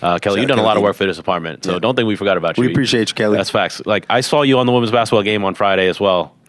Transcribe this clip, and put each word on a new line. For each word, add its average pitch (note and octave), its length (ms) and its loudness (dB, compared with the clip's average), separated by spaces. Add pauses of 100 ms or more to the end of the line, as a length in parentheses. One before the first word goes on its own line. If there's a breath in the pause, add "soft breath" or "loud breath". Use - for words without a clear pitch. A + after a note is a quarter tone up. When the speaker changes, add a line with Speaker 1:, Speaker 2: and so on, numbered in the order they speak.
Speaker 1:
Uh, F2 180 -2
Kelly, G2+ 180 -2
Speaker 2:
Shout A2 60 0
Speaker 1:
you've C#3 80 0
Speaker 2:
out C3 40 2
Speaker 1:
done A2+ 40 2
a G#2+ 40 2
lot A2 80 4
of G#2+ 40 0
Speaker 2:
Kelly. G#2 80 2
Speaker 1:
work G2+ 120 0
for G2 100 -2
this F2 120 -2
department, E2 480 -6
so F#2 80 -2
Speaker 2:
Yeah. F2+ 60 -4
Speaker 1:
don't A#2+ 160 0
think A#2 120 0
we G#2+ 80 0
forgot G2 220 0
about E2 200 -2
Speaker 2:
We B2 100 2
Speaker 1:
you. A2+ 40 0
Speaker 2:
appreciate A2+ 380 0
you, - 60 -10
Kelly. G#2 200 0
Speaker 1:
That's F#2+ 140 -2
facts. F#2+ 360 -2
Like, G2+ 240 -2
I B2 120 2
saw D3 220 0
you C3 160 4
on B2 80 2
the B2 40 2
women's A#2 200 2
basketball A2+ 320 2
game G#2 200 0
on F#2+ 120 -2
Friday F#2+ 340 2
as E2+ 100 -4
well. F#2 340 0 (160)